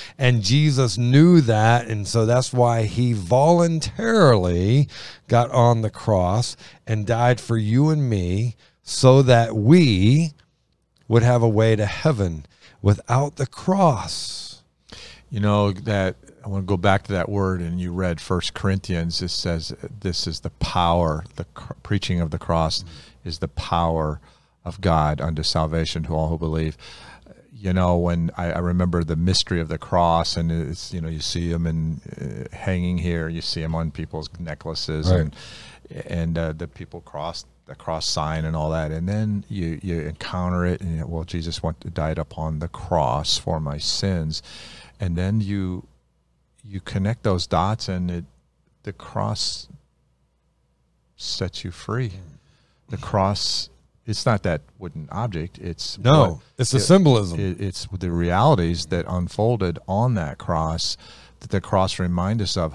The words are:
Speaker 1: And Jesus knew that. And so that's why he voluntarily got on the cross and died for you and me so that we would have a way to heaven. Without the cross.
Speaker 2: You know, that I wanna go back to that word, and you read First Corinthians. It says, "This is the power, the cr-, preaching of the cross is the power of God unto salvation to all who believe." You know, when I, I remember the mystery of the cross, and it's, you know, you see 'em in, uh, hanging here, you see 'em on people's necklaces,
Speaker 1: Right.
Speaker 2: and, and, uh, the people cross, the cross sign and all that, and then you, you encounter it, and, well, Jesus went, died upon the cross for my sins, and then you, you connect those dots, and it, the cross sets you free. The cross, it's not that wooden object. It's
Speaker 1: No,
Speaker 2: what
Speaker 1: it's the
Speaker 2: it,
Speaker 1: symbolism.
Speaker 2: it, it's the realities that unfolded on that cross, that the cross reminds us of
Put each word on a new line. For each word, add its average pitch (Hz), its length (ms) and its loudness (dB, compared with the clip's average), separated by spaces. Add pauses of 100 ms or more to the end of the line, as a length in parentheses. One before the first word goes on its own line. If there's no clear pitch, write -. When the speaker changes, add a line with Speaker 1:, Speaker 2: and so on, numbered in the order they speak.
(180)
Speaker 1:
And 123 240 4
Jesus 127 560 2
knew 147 440 8
that. 113 440 4
And 104 220 -4
so 113 180 2
that's 123 260 2
why 120 320 2
he 120 280 0
voluntarily 143 1800 4 (400)
got 120 240 4
on 120 300 4
the 104 80 -2
cross 98 680 0 (300)
and 107 200 -4
died 117 340 2
for 117 180 -2
you 117 320 2
and 147 200 0
me 101 460 0 (260)
so 131 400 6
that 117 320 4
we 131 760 6 (760)
would 113 160 4
have 120 200 4
a 117 60 4
way 110 280 4
to 101 100 0
heaven. 95 600 -2 (340)
Without 120 560 2
the 135 100 -2
cross. - 1160 0 (680)
Speaker 2:
You - 80 -6
know, 104 320 2
that 95 460 -2 (280)
I 104 40 -10
wanna 98 160 -4
go 95 120 0
back 95 280 2
to 101 80 -8
that 90 160 -2
word, 95 320 0
and 85 200 -4
you 87 120 -4
read 90 280 -2
First - 340 -4
Corinthians. 92 680 -2
It 90 60 -4
says, 82 440 -4 (280)
"This - 260 -4
is 80 140 -8
the - 100 -8
power, 85 720 0 (120)
the - 80 -8 (100)
cr-, - 200 -14 (100)
preaching 95 360 -2
of 80 120 -2
the 85 80 -6
cross 82 440 -2 (400)
is 85 140 -10
the - 80 -6
power 82 720 -2 (460)
of 87 160 -12
God 78 400 2
unto 78 240 -4
salvation 80 580 -2
to 76 140 -6
all 80 100 0
who 80 120 -2
believe." 80 380 -4 (800)
You 98 180 -4
know, 90 260 2
when 85 380 0
I, 87 180 -4
I 85 40 -2
remember 87 460 0
the 80 100 -4
mystery 87 460 0
of 80 80 -6
the 78 100 -6
cross, 85 580 2
and 82 140 -2
it's, 82 420 -6
you 90 80 -8
know, 80 80 -8
you 80 120 -8
see 85 340 -4
'em 85 140 -2
in, 80 320 -4 (200)
uh, 57 360 -12
hanging 90 420 -2
here, 82 300 -2
you 82 140 -8
see - 200 -6
'em 80 140 -4
on 80 160 -4
people's 80 360 -10 (120)
necklaces, 78 680 -6
Speaker 1:
Right. 92 120 6
Speaker 2:
and, 76 160 -4 (720)
and, 82 300 -4
uh, 80 140 -4
the 82 140 -10
people 85 360 -18
cross, 78 420 -10 (220)
the 69 100 -18
cross 80 320 -6
sign 80 360 -2
and 80 120 -4
all 78 140 -2
that, 80 200 -2
and 82 180 -4
then 104 400 -2
you, 82 340 -6
you 85 180 -4
encounter 90 640 -4
it, 87 140 -2
and, 80 280 -6
well, 80 140 -6
Jesus 82 400 -8
went, 82 320 -8
died 80 240 -2
upon 78 400 -6
the 82 80 -6
cross 73 720 -2
for 85 220 -4
my 73 180 -6
sins, 82 640 -4 (560)
and 90 180 -4
then 98 240 0
you, 98 460 -4 (800)
you 98 160 -12
connect 104 420 -2
those 92 240 0
dots, 95 420 -2
and 90 220 -4
it, 85 140 -6 (580)
the 101 100 -10
cross - 760 -6 (1500)
sets - 480 -8
you 95 60 -10
free. 117 420 -6 (760)
The 101 80 -8
cross, - 720 -2 (380)
it's - 200 -6
not 110 160 2
that 82 200 -2 (160)
wooden 80 340 -12
object. 92 460 -6
It's - 400 -10
Speaker 1:
No, 131 220 8
Speaker 2:
what 90 180 4 (200)
Speaker 1:
it's 120 140 0
the 131 60 2
Speaker 2:
it, - 20 4
Speaker 1:
symbolism. 117 600 6
Speaker 2:
it, 95 200 -4
it's 98 260 -6 (120)
the 90 120 -4
realities 87 760 2
that 87 220 -4
unfolded 90 720 -2 (100)
on 113 260 0
that 82 240 -4
cross, 80 580 -2 (440)
that - 100 -18
the 98 100 0
cross 95 380 0
reminds 90 440 -2
us 92 140 -4
of 80 180 -2